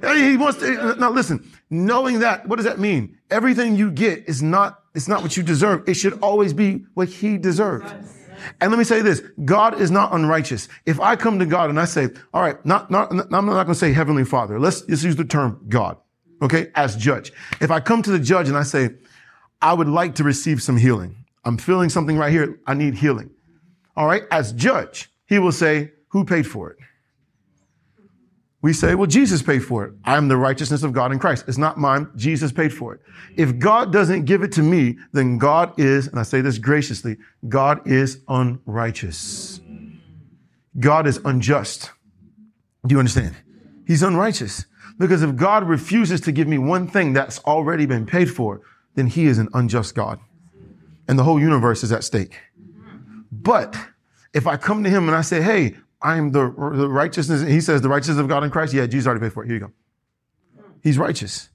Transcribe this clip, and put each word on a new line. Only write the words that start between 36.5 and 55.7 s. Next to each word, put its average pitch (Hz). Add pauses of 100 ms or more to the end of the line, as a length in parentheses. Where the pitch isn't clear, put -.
graciously, 120 (320)
God 139
is 135 (100)
unrighteous. 117 (1200)
God 151
is 135
unjust. 127 (960)
Do 127
you 139
understand? 110 (500)
He's 165
unrighteous. 180 (320)
Because 175
if 143
God 190
refuses 180
to 165
give 147
me 151
one 170
thing 175
that's 135
already 151
been 120
paid 175
for, 107 (340)
then 135
he 160
is 127
an 107
unjust 120
God. 107 (880)
And 135
the 127
whole 156
universe 127
is 107
at 110
stake. - (880)
But 180 (580)
if 147
I 147
come 208
to 190
him 180
and 160
I 160
say, 160
"Hey, 180 (260)